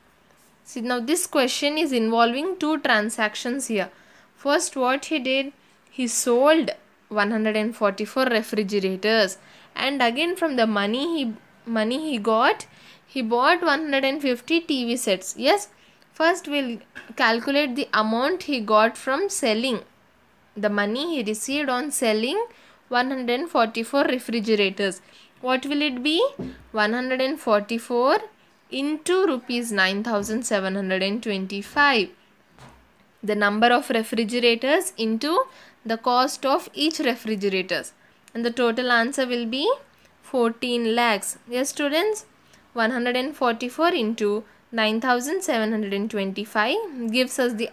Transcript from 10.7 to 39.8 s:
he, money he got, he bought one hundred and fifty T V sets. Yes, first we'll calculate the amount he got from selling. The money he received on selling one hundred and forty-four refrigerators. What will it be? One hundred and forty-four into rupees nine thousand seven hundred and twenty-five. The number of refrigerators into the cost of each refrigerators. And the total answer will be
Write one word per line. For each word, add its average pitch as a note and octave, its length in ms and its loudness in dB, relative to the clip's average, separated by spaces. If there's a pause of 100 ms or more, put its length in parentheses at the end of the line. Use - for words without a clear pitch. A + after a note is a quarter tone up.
he, A#3 160 -2 (320)
money A#3 440 -2
he B3+ 80 -2
got, A3+ 480 2 (420)
he C4+ 140 -6
bought B3+ 400 2
one D#4 220 2
hundred C#4 200 0
and C#4 180 0
fifty C#4 380 0
T C#4 260 -2
V A#3 120 -2
sets. F#3+ 400 -2
Yes, D#4 320 2 (420)
first E4+ 360 0
we'll C4+ 320 -2 (360)
calculate B3+ 600 2
the C#4+ 180 -4
amount A#3 500 0
he C#4 160 -2
got G#3+ 380 4
from C4+ 320 -2
selling. A#3 520 0 (760)
The G#3 120 0
money A3+ 460 -2
he B3 80 0
received C4 460 -4
on B3+ 220 -2
selling A#3+ 520 0 (460)
one B3+ 200 0
hundred B3+ 300 -2
and E4 100 -6
forty-four A#3 560 0
refrigerators. G#3 960 0 (400)
What B3+ 260 -2
will C#4+ 140 0
it B3+ 200 -2
be? E4 260 2 (440)
One G#3+ 220 0
hundred B3+ 280 -2
and C#4 180 -2
forty-four A#3 800 0 (540)
into D#4 560 0
rupees A#3+ 440 -2
nine G3 320 2
thousand G#3+ 400 -2
seven F#3+ 320 0
hundred F#3+ 280 -2
and G#3 180 -2
twenty-five. G3+ 880 0 (1120)
The G#3 120 -2
number G#3 320 4
of A#3+ 240 4
refrigerators A#3 1040 2
into B3 480 0 (400)
the A3+ 120 -2
cost B3+ 480 0
of D4 280 0
each D4+ 260 -2
refrigerators. G3 920 -2 (400)
And A#3 100 -4
the A#3+ 80 0
total B3 400 0
answer B3 360 2
will A#3+ 180 -2
be C#4 260 0 (500)